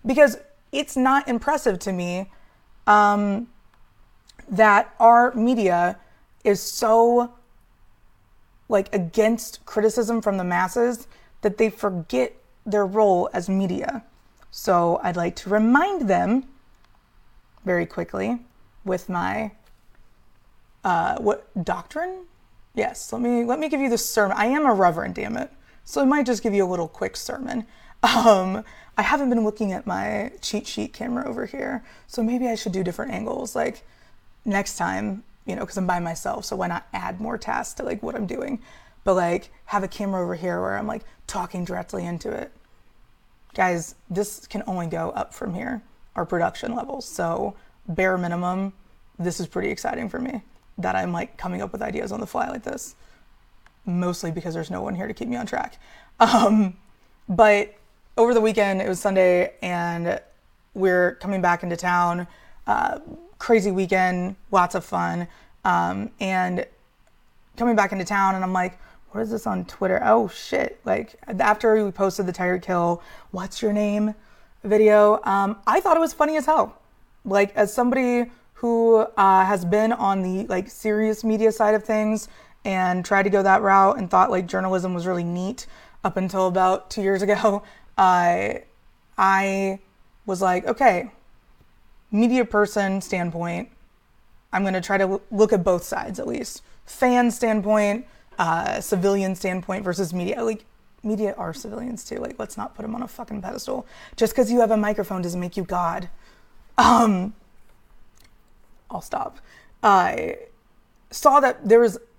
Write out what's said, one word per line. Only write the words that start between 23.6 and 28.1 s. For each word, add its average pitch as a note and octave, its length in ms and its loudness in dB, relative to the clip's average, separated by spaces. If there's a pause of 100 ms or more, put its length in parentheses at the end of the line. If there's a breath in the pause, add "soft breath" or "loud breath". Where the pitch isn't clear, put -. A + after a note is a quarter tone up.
give C#4 120 -2
you C4+ 80 0
the A#3 80 2
sermon. G3+ 400 0
I G#3 100 2
am D4 200 2
a A#3 60 6
reverend, F3+ 420 2
damn A3+ 220 -6
it. - 140 -8 (320 soft breath)
So - 180 -4
I C#4 40 4
might C#4 220 4
just A#3 160 -2
give G#3+ 100 0
you G3+ 100 2
a F3+ 60 -2
little F3 180 -4
quick - 280 -8
sermon. - 500 -8 (380 soft breath)
Um, G#3+ 600 4 (340 loud breath)